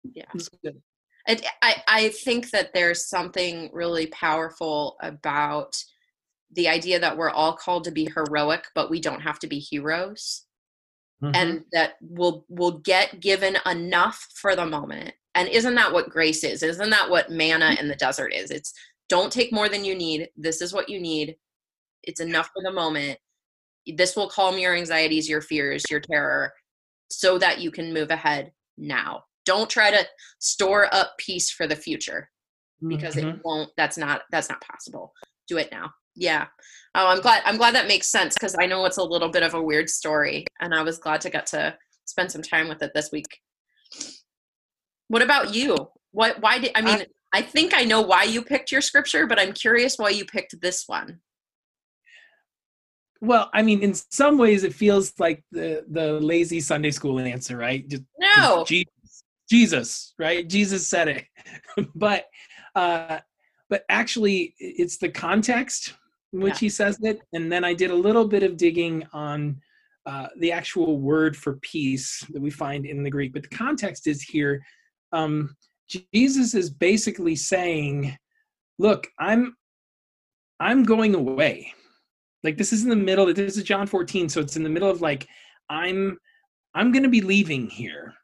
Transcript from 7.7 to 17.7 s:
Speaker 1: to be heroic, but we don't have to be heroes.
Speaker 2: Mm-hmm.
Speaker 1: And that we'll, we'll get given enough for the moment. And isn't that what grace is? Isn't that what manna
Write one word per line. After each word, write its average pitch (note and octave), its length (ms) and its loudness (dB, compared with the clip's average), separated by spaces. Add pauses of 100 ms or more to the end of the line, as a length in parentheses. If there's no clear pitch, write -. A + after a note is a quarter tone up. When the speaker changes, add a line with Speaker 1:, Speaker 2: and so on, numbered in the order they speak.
Speaker 1:
to E3+ 80 -8
be D#3 240 -4
heroic, D3+ 480 0 (100)
but - 160 -2
we D#3 100 -4
don't D3 220 -6
have D3+ 180 -6
to D#3+ 80 -10
be C#3+ 120 -6
heroes. D#3+ 840 -8 (760)
Speaker 2:
Mm-hmm. D3 120 -2
Speaker 1:
And E3+ 280 0 (100)
that E3 280 0
we'll, E3+ 460 -2
we'll F3 320 -2
get F#3 400 0
given G3 460 0
enough F3+ 600 -2 (100)
for G3 200 0
the F3 100 -2
moment. D3 460 -8 (240)
And F3+ 140 2
isn't A#3+ 260 2
that G#3+ 160 4
what E3+ 180 2
grace D#3 360 0
is? C3+ 180 -4
Isn't F3 280 -2
that G3+ 180 2
what E3+ 200 2
manna D#3+ 480 2